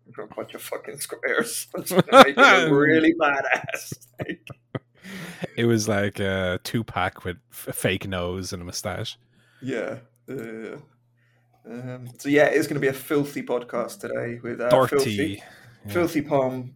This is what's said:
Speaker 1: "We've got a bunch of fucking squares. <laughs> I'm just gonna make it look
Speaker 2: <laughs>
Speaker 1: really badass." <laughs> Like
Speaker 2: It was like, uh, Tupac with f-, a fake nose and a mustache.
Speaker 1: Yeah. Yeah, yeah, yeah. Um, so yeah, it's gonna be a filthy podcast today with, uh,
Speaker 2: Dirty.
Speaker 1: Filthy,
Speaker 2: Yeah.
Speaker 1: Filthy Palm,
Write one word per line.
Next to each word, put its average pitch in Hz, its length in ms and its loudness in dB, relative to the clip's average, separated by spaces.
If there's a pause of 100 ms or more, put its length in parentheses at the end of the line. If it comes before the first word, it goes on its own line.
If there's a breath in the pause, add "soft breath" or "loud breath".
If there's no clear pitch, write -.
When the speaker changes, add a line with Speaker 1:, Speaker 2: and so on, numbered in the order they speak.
Speaker 1:
"We've - 100 -20
got 107 160 -14
a - 40 -20
bunch - 180 -10
of - 80 -12
fucking - 400 -10
squares. - 680 -2
<laughs> - 40 -12
I'm - 100 -8
just 180 220 4
gonna - 180 8
make - 120 0
it 196 320 6
look - 20 2
Speaker 2:
<laughs> - 0 -
Speaker 1:
really 156 440 6
badass." 139 1000 -2
<laughs> - 60 -16
Like - 280 -10 (1080 loud breath)
Speaker 2:
It 117 80 2
was 113 240 4
like, 101 320 0
uh, 95 440 0
Tupac 101 600 -4
with 90 140 -6 (120)
f-, - 180 -16
a - 40 -6
fake 95 340 -2
nose 92 460 -4
and 92 80 -8
a 87 60 -12
mustache. 95 500 -8 (460 soft breath)
Speaker 1:
Yeah. 120 380 -6 (280)
Yeah, 127 80 -10
yeah, 110 400 -12 (880)
yeah. 123 300 -12
Um, 123 140 -14 (100)
so 139 100 -8
yeah, 143 180 6
it's 151 200 4
gonna 147 120 -4
be 135 100 2
a 135 40 2
filthy 143 500 -2
podcast 120 580 -4
today 120 420 -6
with, 120 180 -6
uh, 120 80 0
Speaker 2:
Dirty. 127 280 6
Speaker 1:
Filthy, 104 460 0 (440 loud breath)
Speaker 2:
Yeah. 101 60 -10
Speaker 1:
Filthy 165 280 0
Palm, 131 560 0